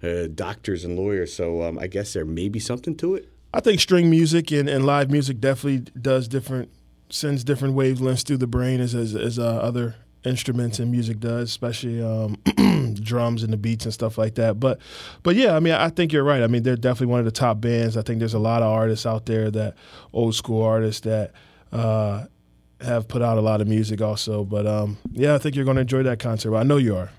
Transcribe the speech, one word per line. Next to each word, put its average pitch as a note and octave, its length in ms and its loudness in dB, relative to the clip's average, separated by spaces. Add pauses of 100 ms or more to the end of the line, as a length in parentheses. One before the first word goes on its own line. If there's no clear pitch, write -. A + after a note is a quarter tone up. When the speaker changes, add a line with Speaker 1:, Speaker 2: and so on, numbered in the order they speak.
Speaker 1:
uh, E2+ 320 -2
doctors F#2 480 -6
and F2 140 -4
lawyers. F#2+ 360 -2
So, E2+ 300 -4
um, E2 160 -6
I - 80 -6
guess G2 240 -6
there E2+ 140 -4
may E2 240 -4
be - 100 -6
something B2 380 -6
to F#3 180 -2
it. - 140 -10 (240)
Speaker 2:
I A3 80 0
think G#3 180 2
string F3 300 6
music D#3+ 420 4
and, C#3+ 160 2
and C3+ 180 2
live C#3+ 240 2
music C3+ 300 0
definitely C3+ 500 -2 (120)
does C3 260 2
different, B2+ 420 -6 (400)
sends C#3+ 360 -4
different C3+ 300 0
wavelengths C3 500 2
through C#3 120 0
the B2+ 100 0
brain B2 340 0
as, A#2+ 120 -2
as, A2+ 220 -2
as, A#2 240 -2
uh, A#2+ 60 -2
other A#2 500 -2 (280)
instruments A#2+ 540 -2
and A#2+ 140 -2
music A2+ 280 -2
does, A#2 300 -4
especially, A#2 500 -6
um, A2 460 -2
<clears throat> D#3+ 560 2
drums A#2 400 0
and A2+ 100 -2
the A2 60 0
beats A2+ 280 -2
and A2 80 -6
stuff A2 260 -4
like A2 160 0
that. A2+ 240 0
But, B2+ 200 0 (440)
but F3 120 4
yeah, A3+ 200 6
I D#3 40 4
mean, E3 140 4
I D#3+ 160 2
think E3 240 0
you're C#3+ 100 4
right. C#3 200 4
I A2+ 40 4
mean, A#2+ 140 2
they're B2 140 2
definitely A#2+ 320 0
one A#2+ 120 2
of A#2 60 2
the A2+ 60 0
top A2 280 0
bands. A#2 380 0
I G#2+ 60 -2
think A2+ 160 -4
there's A2+ 160 -2
a A2 40 0
lot A2+ 220 2
of A2 100 4
artists A2 360 0
out A2 180 -4
there A2 240 0
that, G#2+ 260 -4 (380)
old A2+ 220 0
school A2 260 -2
artists A2 400 0
that, A2 300 -2 (400)
uh, A2 540 -2 (540)
have A#2+ 280 -2
put B2 140 -2
out A#2 160 2
a A2 40 2
lot G#2+ 200 2
of G#2 60 0
music G#2+ 340 0
also. G#2+ 420 -2
But, G#2 220 -2
um, G#2+ 320 -2 (140)
yeah, D3 240 2
I - 20 2
think C3+ 180 -2
you're C3+ 100 0
gonna C3 160 2
enjoy C3 220 0
that A#2+ 160 0
concert. A2 360 -2
I A2 80 2
know C#3+ 140 4
you A#2 180 4
are. F2+ 240 -6